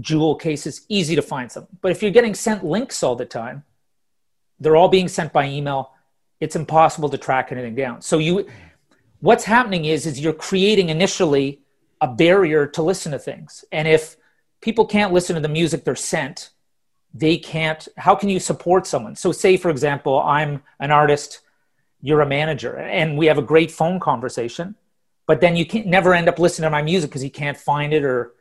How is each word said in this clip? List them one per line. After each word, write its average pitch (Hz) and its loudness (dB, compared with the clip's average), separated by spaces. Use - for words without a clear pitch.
jewel 156 0
cases, 151 -6
easy 170 -2
to 143 2
find 127 -10
something. - -18
But 185 0
if - -4
you're 208 0
getting 220 4
sent 214 -4
links 196 -4
all 127 0
the 123 -8
time, 131 -12
they're 156 4
all 175 6
being 185 4
sent 160 -6
by 143 2
email, 139 -6
it's 156 -6
impossible 156 2
to 135 -4
track 131 -4
anything 123 -8
down. 123 -6
So - -2
you, 175 0
what's 226 4
happening 196 2
is, 156 -2
is 131 -6
you're 151 0
creating 190 2
initially 151 0
a 151 0
barrier 156 4
to 151 -6
listen 170 -4
to 131 -6
things. - -14
And 156 -4
if 156 2
people 220 0
can't 208 0
listen 180 2
to 160 -4
the 151 -2
music 160 -2
they're 139 -2
sent, - -6
they 156 2
can't, 160 -6
how 190 4
can 202 -2
you 185 0
support 180 0
someone? 127 -6
So - -2
say, 190 2
for 180 -2
example, 143 0
I'm 147 -2
an 143 -4
artist, 147 2
you're 151 2
a 143 2
manager, 139 -4
and 160 -4
we 160 2
have 147 4
a 147 2
great 160 2
phone 175 -2
conversation, 131 -6
but 151 2
then 170 4
you 170 0
can't, 214 -6
never 180 4
end 170 2
up 160 0
listening 165 0
to 156 0
my 147 0
music 160 -2
'cause 131 -8
you 139 -8
can't 143 -8
find 147 -4
it 151 2
or 127 -2